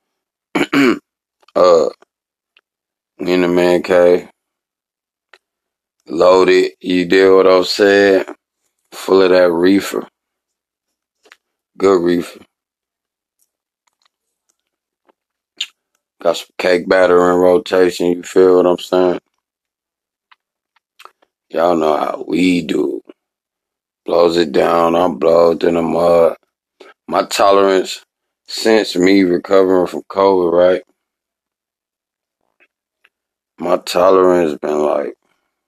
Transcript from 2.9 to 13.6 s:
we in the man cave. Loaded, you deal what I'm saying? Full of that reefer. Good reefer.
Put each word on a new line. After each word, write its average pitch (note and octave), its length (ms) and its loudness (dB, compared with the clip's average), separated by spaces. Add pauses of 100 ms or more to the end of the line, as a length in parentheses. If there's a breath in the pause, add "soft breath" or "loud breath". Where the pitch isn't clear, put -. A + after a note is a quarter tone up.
we F2 140 -6
in F2+ 100 0
the F2 60 0
man F2 340 0
cave. F2 460 2 (1800)
Loaded, F#2 720 2
you F2+ 260 -4
deal F#2+ 300 4
what F#2 120 4
I'm F#2 160 2
saying? G2 600 2 (680)
Full F#2+ 300 0
of F#2 80 2
that F2+ 220 2
reefer. F#2 560 -2 (1700)
Good F#2+ 240 2
reefer. F2 380 -4 (3750)